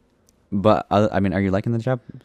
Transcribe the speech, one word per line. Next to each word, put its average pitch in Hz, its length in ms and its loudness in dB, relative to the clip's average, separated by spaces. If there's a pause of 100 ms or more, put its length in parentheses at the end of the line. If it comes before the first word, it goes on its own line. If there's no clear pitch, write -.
(520)
but, 98 400 2
uh, 101 200 4
I 95 100 -2
mean, 98 120 0
are 95 80 0
you 98 100 0
liking 104 200 -2
the 117 80 -2
job 127 220 -4 (240)